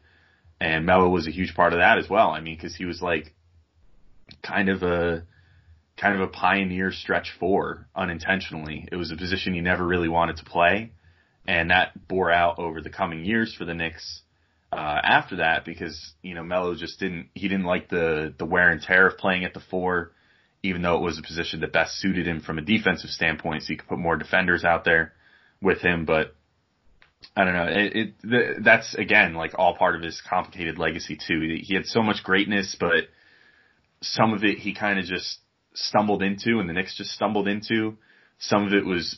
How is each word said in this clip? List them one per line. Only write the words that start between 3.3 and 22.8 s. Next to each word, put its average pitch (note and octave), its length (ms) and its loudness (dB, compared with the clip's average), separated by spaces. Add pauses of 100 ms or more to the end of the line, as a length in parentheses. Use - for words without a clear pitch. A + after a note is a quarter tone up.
kind G2 260 0
of F#2 140 0
a, E2+ 420 0 (680)
kind G2+ 180 2
of G2 80 -2
a F#2+ 60 0
pioneer F#2+ 640 0
stretch F2+ 480 -4
four E2+ 560 0
unintentionally. E2+ 960 -4
It F2+ 60 -6
was E2 140 -6
a D#2+ 60 -10
position F#2 360 -4
he E2+ 80 -2
never F2+ 240 2
really F2 240 2
wanted E2 280 0
to - 80 -16
play, F#2+ 460 2 (560)
and E2+ 240 0
that F2+ 360 0
bore F#2 240 0
out E2+ 280 2
over D#2+ 220 -6
the D#2+ 100 -12
coming E2 340 -4
years A2+ 300 0
for F2+ 100 -10
the E2+ 80 -6
Knicks, E2 480 -8 (500)
uh, D2+ 320 -2
after B2+ 340 2
that, D#2+ 280 0
because, E2+ 560 -10
you F#2 140 -12
know, E2 80 -10
Melo F2 320 -2
just D#2+ 240 -12
didn't, F2+ 340 -6
he F#2 140 -6
didn't F#2+ 180 0
like F2 220 -2
the, D#2+ 500 -2
the F2 80 -6
wear F2+ 240 4
and D#2+ 100 0
tear F#2 280 6
of F2+ 100 0
playing F#2 260 -2
at F2+ 120 -8
the F#2+ 40 -12
four, F2+ 520 -4 (520)
even F2+ 180 -2
though F2 160 2
it - 40 0
was E2 160 -2
a D#2+ 40 -12
position E2 400 -6
that D#2 100 -4
best D#2+ 280 0
suited F2+ 280 -2
him E2 140 -4
from D#2+ 160 -6
a D#2 40 -6
defensive F#2+ 480 0